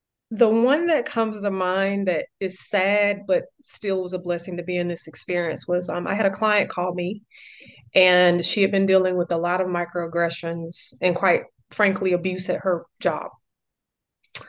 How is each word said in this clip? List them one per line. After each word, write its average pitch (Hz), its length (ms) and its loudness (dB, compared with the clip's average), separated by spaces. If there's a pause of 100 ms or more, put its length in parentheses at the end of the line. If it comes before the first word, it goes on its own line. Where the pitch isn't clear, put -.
(320)
the 220 160 6
one 254 380 4
that 302 200 2
comes 220 340 -2
to 202 120 -2
mind 196 560 0
that 170 180 0 (140)
is 185 280 -4
sad, 202 600 2
but 180 160 2 (180)
still 190 400 -4
was 180 100 -6
a 185 60 -4
blessing 175 380 -4
to 170 80 -6
be 175 120 -4
in 175 120 0
this 170 180 -4
experience 170 600 -2
was, 180 200 0
um, 175 180 -4
I 190 80 -2
had 202 120 2
a 196 40 2
client 208 380 2
call 180 260 -4
me, 180 280 -4 (720)
and 180 500 4
she - 180 0
had 196 100 2
been 196 140 4
dealing 185 300 2
with 175 140 -2
a 170 60 0
lot 175 240 0
of 185 80 -2
microaggressions 170 1300 -4
and, 180 140 2
quite 180 280 2 (280)
frankly, 190 420 0
abuse 180 380 0
at 160 120 -2
her 175 240 -2 (120)
job. 156 320 -4 (1200)